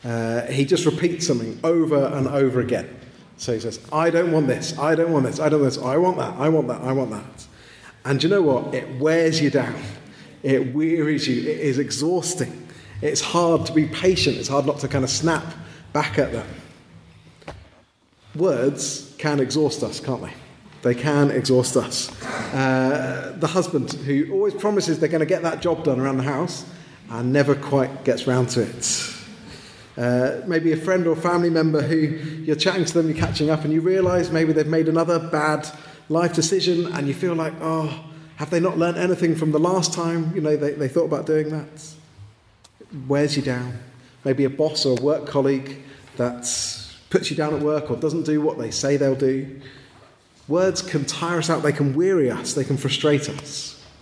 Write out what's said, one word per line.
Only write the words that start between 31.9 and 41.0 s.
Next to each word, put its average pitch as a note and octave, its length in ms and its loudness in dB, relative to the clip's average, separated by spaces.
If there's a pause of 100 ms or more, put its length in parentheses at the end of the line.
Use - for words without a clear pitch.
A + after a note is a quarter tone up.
you're D#3 600 -2
chatting F3+ 280 2
to - 100 -4
them, E3 140 4
you're D#3 80 0
catching D#3 340 0
up, D3+ 140 2
and D3+ 80 0
you D#3+ 80 4
realise F3+ 500 2
maybe D#3+ 220 2
they've D3+ 140 4
made D#3+ 220 2
another E3 300 2
bad D3+ 500 0 (400)
life E3+ 240 2
decision, E3+ 640 2
and C#3+ 120 -2
you C#3 80 0
feel F3 200 -2
like, D#3+ 260 -2
"Oh, D#3+ 420 -2 (340)
have D3+ 120 -6
they F3 100 2
not E3+ 200 2
learned E3+ 180 2
anything E3+ 400 2
from D#3+ 160 2
the D3+ 60 4
last F3+ 340 2
time, E3 420 -2
you E3 60 -2
know, D3+ 160 2
they, C#3+ 160 0
they C#3+ 160 -4
thought E3+ 160 2